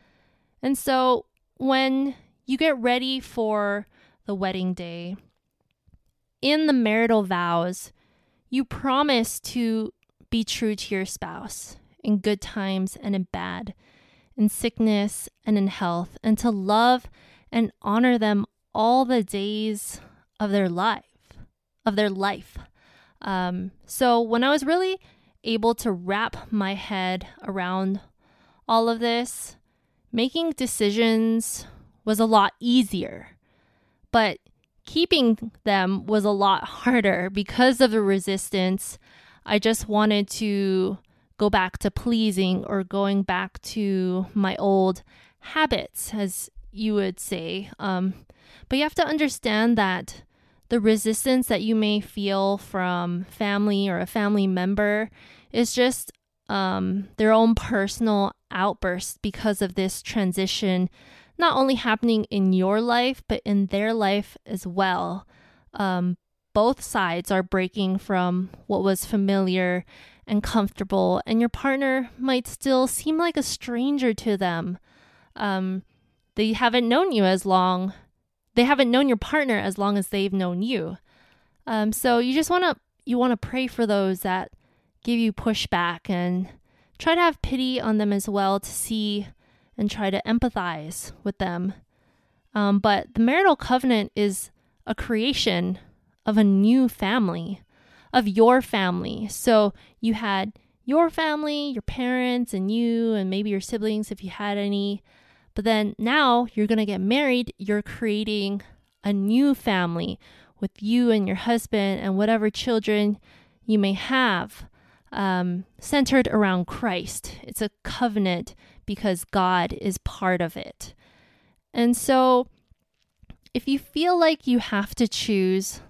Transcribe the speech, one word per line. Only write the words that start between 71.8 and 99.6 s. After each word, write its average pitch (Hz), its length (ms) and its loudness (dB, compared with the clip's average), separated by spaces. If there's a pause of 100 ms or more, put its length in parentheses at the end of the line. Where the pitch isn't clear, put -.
might 254 280 -2
still 262 400 0
seem 311 320 -2
like 339 200 0
a 285 40 2
stranger 254 720 -2
to 208 240 -2
them. 180 400 -2 (580)
Um, 190 460 -2 (540)
they 220 180 2
haven't 240 340 2
known 320 240 2
you 214 120 2
as 185 220 4
long. 185 480 2 (640)
They 240 80 6
haven't 262 280 4
known 269 160 4
your 240 100 2
partner 269 400 0
as 196 200 -4
long 202 200 0
as 190 120 -2
they've 196 240 -2
known 180 280 -2
you. 185 360 -4 (680)
Um, 214 260 0
so 240 260 2
you 247 160 2
just 302 160 2
wanna, 359 260 2 (300)
you 240 120 -2
wanna 247 200 2
pray 254 300 -4
for 233 200 -2
those 196 340 0
that 185 300 -4 (520)
give 233 140 0
you 226 140 2
pushback 175 800 -2
and 180 400 -2 (480)
try 330 180 0
to 349 60 2
have 339 200 2
pity 254 380 -2
on 220 180 0
them 208 140 2
as 202 160 -2
well 196 320 0
to - 100 -12
see 208 580 -4 (500)
and 208 120 -2
try 208 200 -4
to 190 180 -2
empathize 180 880 -4 (100)
with 202 140 -6
them. 180 360 -4 (800)
Um, 202 260 2
but 202 340 2
the 220 80 2
marital 302 340 4
covenant 247 600 0
is 202 360 -2 (340)
a 220 80 -4
creation 214 880 -2 (460)
of 214 120 2
a 220 60 8
new 214 460 6
family, 190 720 -2 (500)
of 247 160 2
your 226 340 6
family. 190 680 -2
So 214 440 4 (280)